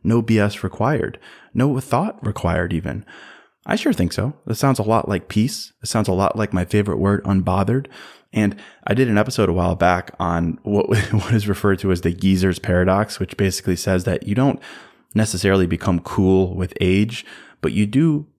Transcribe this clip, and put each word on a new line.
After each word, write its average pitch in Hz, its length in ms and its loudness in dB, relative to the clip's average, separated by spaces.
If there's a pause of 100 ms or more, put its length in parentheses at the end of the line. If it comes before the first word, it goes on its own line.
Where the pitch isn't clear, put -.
No 113 180 2
B 113 180 2
S 101 240 -2
required. - 560 -4 (340)
No 127 280 0
thought 156 440 -4
required 92 460 -2
even. 92 340 -6 (640)
I - 60 2
sure 254 160 -2
think - 220 0
so. 113 200 -4 (140)
It 110 60 -4
sounds 135 260 0
a 104 40 -2
lot 110 260 0
like 98 180 -4
peace. - 460 -2 (100)
It 107 40 -10
sounds 107 200 -2
a 95 60 0
lot 95 240 0
like 104 160 -2
my 90 100 0
favorite 101 360 0
word, 98 260 2
unbothered. 98 640 0 (440)
And 104 240 0 (300)
I - 80 0
did 123 160 2
an 104 80 2
episode 107 320 2
a 85 40 0
while 90 220 0
back 90 460 0
on 85 420 -2
what, 101 240 0
<laughs> 101 240 0
what 110 220 0
is 104 160 0
referred 98 300 0
to 95 120 0
as 87 80 0
the 87 140 0
geezer's 92 460 2
paradox, 95 600 0
which - 160 -6
basically 95 400 0
says 92 300 -2
that 95 200 -2
you 101 100 -2
don't 135 260 0 (520)
necessarily 95 540 2
become 87 320 0
cool 92 560 2
with 92 240 -4
age, 101 460 2 (340)
but - 140 -2
you 104 120 2
do 151 420 0 (120)